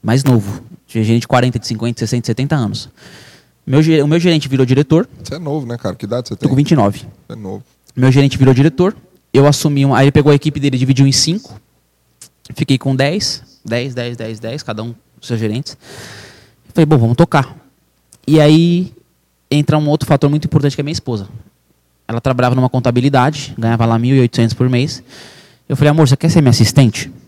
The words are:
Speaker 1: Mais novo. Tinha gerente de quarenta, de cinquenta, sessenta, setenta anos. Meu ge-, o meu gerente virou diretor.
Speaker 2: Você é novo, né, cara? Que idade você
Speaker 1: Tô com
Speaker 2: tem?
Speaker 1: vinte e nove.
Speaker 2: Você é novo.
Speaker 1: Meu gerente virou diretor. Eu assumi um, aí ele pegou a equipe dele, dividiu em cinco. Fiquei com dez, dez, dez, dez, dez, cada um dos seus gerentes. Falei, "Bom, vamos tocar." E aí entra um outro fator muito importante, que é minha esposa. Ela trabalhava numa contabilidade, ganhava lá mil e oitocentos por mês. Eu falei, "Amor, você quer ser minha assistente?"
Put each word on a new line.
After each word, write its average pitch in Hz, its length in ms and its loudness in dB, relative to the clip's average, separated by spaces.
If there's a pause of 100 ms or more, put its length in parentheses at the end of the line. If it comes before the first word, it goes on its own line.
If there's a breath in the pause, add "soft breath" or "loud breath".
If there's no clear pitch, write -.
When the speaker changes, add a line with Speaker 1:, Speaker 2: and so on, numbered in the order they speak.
Speaker 1:
Mais 127 220 0
novo. 107 380 0 (240)
Tinha 110 180 -4
gerente 117 180 0
de - 60 -16
quarenta, 123 300 0
de - 80 -10
cinquenta, 113 340 -6
sessenta, 117 260 -4
setenta 135 300 -2
anos. 104 320 -4 (760 loud breath)
Meu 139 160 2
ge-, 160 200 2
o 147 60 0
meu 165 100 2
gerente 165 300 0
virou 131 160 0
diretor. 151 440 2 (140)
Speaker 2:
Você - 120 -12
é 156 40 -12
novo, 147 280 -8
né, 117 100 -10
cara? 95 180 -8
Que - 120 -12
idade 120 220 -6
você 107 80 -8
Speaker 1:
Tô - 120 -4
com 131 60 2
Speaker 2:
tem? 143 100 2
Speaker 1:
vinte - 60 -4
e 160 60 4
nove. 101 240 0
Speaker 2:
Você - 320 -20
é 113 40 -14
novo. 101 260 -14 (320)
Speaker 1:
Meu 131 160 2
gerente 139 280 2
virou 131 160 4
diretor. 165 420 0 (360)
Eu 139 140 4
assumi 143 380 0
um, 139 100 2
aí 131 120 4
ele 139 60 4
pegou 147 200 2
a - 20 6
equipe 147 240 -2
dele, 135 200 -2
dividiu 131 280 2
em 135 60 2
cinco. - 480 -4 (920)
Fiquei 135 240 -2
com 135 180 -2
dez, 147 460 -4 (200)
dez, 123 320 -6
dez, 120 220 -8
dez, 110 240 -12
dez, 117 220 -10
cada 110 200 -10
um 113 120 -12 (240)
dos - 100 -20
seus 117 100 -4
gerentes. 110 380 -6 (960 loud breath)
Falei, 160 140 2
"Bom, 151 100 4
vamos 117 200 2
tocar." 160 380 0 (720)
E 151 140 4
aí 170 540 4 (560)
entra 147 260 0
um 151 120 -2
outro 151 200 -2
fator 143 220 2
muito 147 160 -2
importante, 143 280 0
que - 60 -8
é 139 40 -4
minha 151 80 -6
esposa. 104 360 -8 (800)
Ela 117 160 -6
trabalhava 123 320 0
numa 127 160 0
contabilidade, 127 880 0
ganhava 113 260 0
lá 113 140 2
mil 127 180 0
e 131 40 4
oitocentos 117 340 0
por 127 160 -2
mês. 127 320 -4 (680 loud breath)
Eu 135 80 -4
falei, 147 140 4
"Amor, 151 180 4
você 131 80 2
quer 165 140 0
ser 165 100 4
minha 135 100 4
assistente?" 113 640 2 (160)